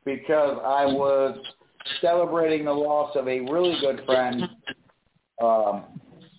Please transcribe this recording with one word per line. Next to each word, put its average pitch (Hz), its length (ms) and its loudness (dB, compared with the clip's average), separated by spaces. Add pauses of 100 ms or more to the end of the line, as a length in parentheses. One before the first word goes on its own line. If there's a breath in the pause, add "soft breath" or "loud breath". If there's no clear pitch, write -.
because 139 600 0
I 139 220 2
was 135 540 2 (600)
celebrating 165 640 2
the 143 80 0
loss 147 420 0
of 131 120 0
a 127 140 -2
really 160 380 0
good 131 260 -2
friend, 123 440 0 (920)
um, 110 460 2 (540)